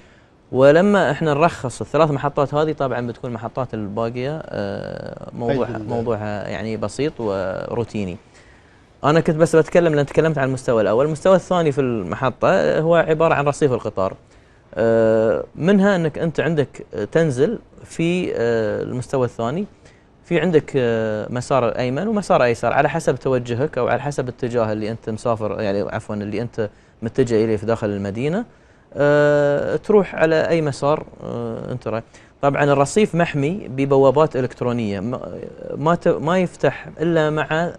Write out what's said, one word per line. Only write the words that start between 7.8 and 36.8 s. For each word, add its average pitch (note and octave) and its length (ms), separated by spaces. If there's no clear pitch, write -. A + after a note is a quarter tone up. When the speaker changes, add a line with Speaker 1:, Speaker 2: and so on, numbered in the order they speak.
Speaker 1:
أنا D3+ 160
كنت D#3 160
بس D#3+ 200
بتكلم D#3+ 400
لأن C#3+ 100
تكلمت D#3 320
عن C#3 100
المستوى B2+ 340
الأول. G#2+ 240
المستوى D#3+ 300
الثاني E3+ 360
في C3+ 100
المحطة B2+ 960
هو E3 160
عبارة D#3+ 380
عن C#3 140
رصيف C#3+ 260
القطار. G2 400
آه، A2+ 680
منها G3 400
أنك E3 220
أنت D#3 220
عندك C#3+ 460
تنزل D#3+ 480
في، F3 520
آه، A2 480
المستوى B2 420
الثاني، B2 400
في E3+ 160
عندك، D#3+ 360
آه، A2+ 540
مسار B2 400
أيمن B2+ 380
ومسار F#3+ 360
أيسر A#2 300
على C#3+ 160
حسب D#3+ 260
توجهك B2+ 640
أو B2 100
على A#2+ 140
حسب C#3+ 280
الاتجاه A#2 420
اللي G#2+ 200
أنت A2+ 180
مسافر، A2 520
يعني G2+ 200
عفوا G#2+ 340
اللي G#2 260
أنت A2+ 280
متجه A2+ 440
إليه A2 120
في G2 80
داخل A2 240
المدينة. A2 560
آه، D3 840
تروح - 400
على D#3+ 320
أي E3 140
مسار، D3 440
آه، A#2 480
أنت B2+ 160
رايح. A2 160
طبعا C#3+ 220
الرصيف C#3+ 520
محمي E3 520
ببوابات C3+ 680
إلكترونية، A#2+ 640
ما، F#2 400
ما D#3 180
ت-، - 120
ما C#3 300
يفتح E3 520